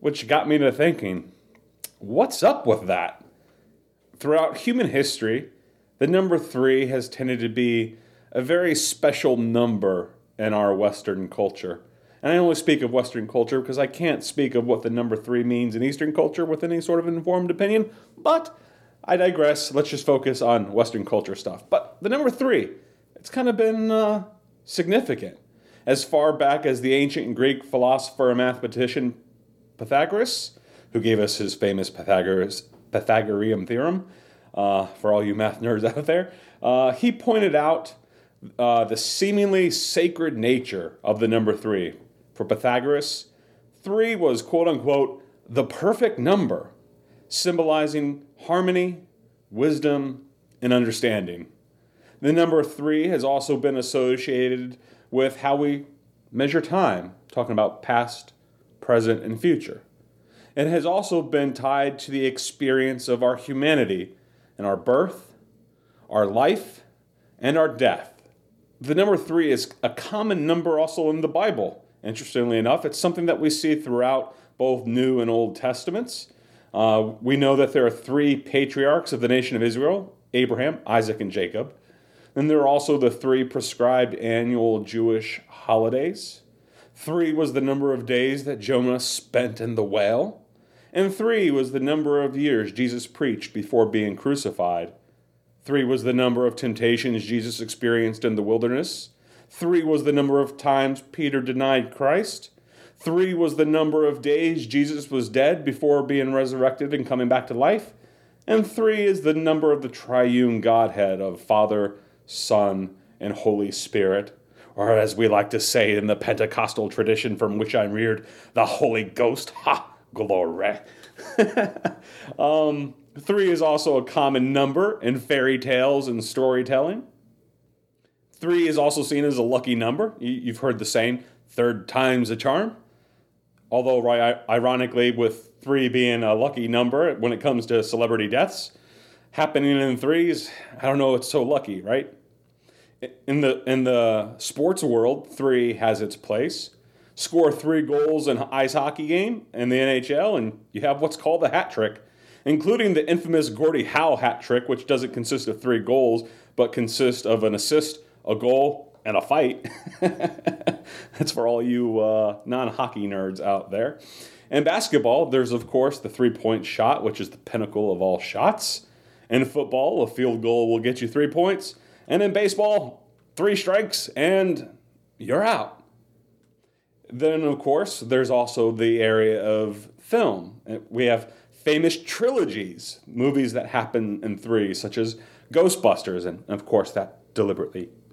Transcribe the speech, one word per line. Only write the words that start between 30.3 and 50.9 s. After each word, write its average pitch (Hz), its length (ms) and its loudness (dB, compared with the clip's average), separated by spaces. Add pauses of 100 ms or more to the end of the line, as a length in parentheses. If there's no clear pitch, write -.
who 113 80 0
gave 110 180 4
us 104 200 0
his 101 180 -4
famous 98 340 -2
Pythagoras, 95 800 0 (240)
Pythagorean 107 720 0
theorem, 165 400 -4 (460)
uh, 98 320 0
for 104 300 -2
all 104 100 2
you 101 100 -2
math 107 280 -2
nerds 110 220 0
<laughs> 117 120 -2
out 147 80 -6
there, 175 260 0 (320)
uh, 127 300 2
he 240 180 0
pointed 214 440 0
out, 160 400 0 (640)
uh, 120 260 4
the 110 140 -4
seemingly 196 720 2
sacred 170 680 -2
nature 113 640 -2
of 107 160 0
the 113 80 2
number 110 300 2
three. 95 380 -4 (400)
For 113 100 -8
Pythagoras, 127 840 -2 (540)
three 220 320 0
was, 143 280 0
quote 170 260 0
unquote, 139 560 0 (240)
the 135 160 0
perfect 214 540 0
number, 160 520 0 (580)
symbolizing 151 960 -2 (160)
harmony, 180 600 0 (460)
wisdom, 139 760 -2 (340)
and 123 100 0
understanding. 110 760 0 (720)